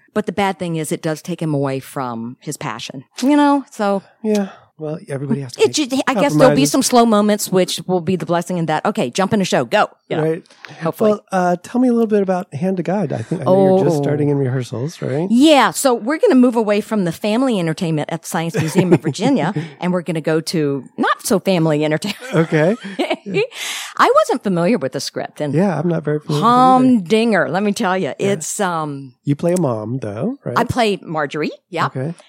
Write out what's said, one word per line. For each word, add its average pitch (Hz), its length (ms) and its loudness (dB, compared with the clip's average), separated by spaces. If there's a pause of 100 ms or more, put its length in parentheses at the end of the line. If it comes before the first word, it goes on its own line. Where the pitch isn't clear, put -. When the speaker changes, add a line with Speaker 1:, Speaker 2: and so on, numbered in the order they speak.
(140)
Speaker 1:
But 214 100 -2
the 196 80 -8
bad 190 260 -2
thing 170 180 -4
is 156 160 -4
it 160 100 -6
does 156 180 -4
take 175 220 -8
him 156 100 -2
away 139 260 -2
from 123 640 -8
his 147 160 -10
passion, 127 480 -12 (180)
you 285 140 4
know? 285 340 2
So 202 320 -2 (200)
Speaker 2:
Yeah. 208 260 0 (300)
Well, 156 200 -8 (100)
everybody 139 320 -4
has 131 120 -12
to - 100 0
Speaker 1:
it 440 60 4 (100)
Speaker 2:
make 285 120 -2
Speaker 1:
ju-, 269 160 -2
I 269 60 0
guess 202 220 2
there'll 151 200 8
be 269 120 2
Speaker 2:
compromises. - 40 0
Speaker 1:
some 269 120 2
slow 233 240 6
moments, 208 440 2
which 185 360 0
will 180 160 0
be 185 120 0
the 160 120 -4
blessing 175 320 -2
in 165 80 -2
that, 156 180 -2
"Okay, 185 240 0
jump 165 240 0
in 214 80 2
a 185 40 2
show, 160 200 2
go." 190 240 2 (220)
You 139 80 -4
know, 151 40 0
Speaker 2:
Right. 160 220 -2 (380)
Speaker 1:
hopefully. 185 300 0
Speaker 2:
Well, 202 200 -4
uh, 180 300 2
tell - 180 -2
me 254 80 4
a 240 40 4
little 233 140 2
bit 208 160 2
about 185 300 -4
Hand 180 240 -2
to 175 60 -4
God. 170 280 -2
I 127 120 -4
think, 160 180 -6
I 143 40 -6
know 190 340 4
you're 190 80 2
just 160 140 2
Speaker 1:
Oh. - 20 -2
Speaker 2:
starting 147 260 0
in 143 80 2
rehearsals, 131 640 -4
right? 143 300 -4
Speaker 1:
Yeah. 254 400 6
So 247 240 0
we're 254 240 -4
gonna 403 160 4
move 247 220 6
away 208 260 2
from 214 220 -2
the 170 60 0
family 220 480 -2
entertainment 160 540 -2
at 165 100 -6
the - 60 -16
Science 170 260 -4
Museum 170 380 2
of 156 80 4
Virginia, 185 540 0
Speaker 2:
<laughs> 156 260 -8
Speaker 1:
and 180 140 -2
we're 180 80 -2
gonna 165 180 -4
go 160 220 0
to 143 420 -2 (140)
not 466 280 -2
so 202 140 2
family 160 420 2
entertainment. 180 520 -4
Speaker 2:
Okay. 165 420 2 (220)
Speaker 1:
<laughs> - 280 -4 (720)
I 453 160 4
wasn't 587 280 2
familiar 185 360 2
with 139 140 -4
the 139 80 -6
script, - 400 -10
and 143 140 -4
Speaker 2:
Yeah, 170 240 2
I'm 170 100 0
not 165 160 -2
very 151 160 -2
familiar 151 220 -2
with - 20 0
it 240 100 4
either. 254 440 6
Speaker 1:
humdinger, 196 520 2
let 185 120 -2
me 208 100 0
tell 190 240 -2
you, 180 120 -2 (100)
Speaker 2:
Yeah. 196 140 0
Speaker 1:
it's, - 280 -6
um, 147 540 -6 (100)
Speaker 2:
You 143 120 0
play 170 180 0
a 185 60 2
mom, 120 380 -2
though, 123 460 -6
right? - 140 -2
Speaker 1:
I 233 60 2
play 220 380 0
Marjorie. 156 480 -4 (180)
Yeah. 165 180 -4
Speaker 2:
Okay. 139 280 -6 (140)